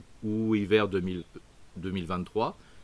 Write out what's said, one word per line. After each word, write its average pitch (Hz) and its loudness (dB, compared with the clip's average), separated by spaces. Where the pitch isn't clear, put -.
ou 110 0
hiver 104 4
deux 95 0
mille, 90 -4
deux 92 -6
mille 92 -2
vingt-trois, 92 -2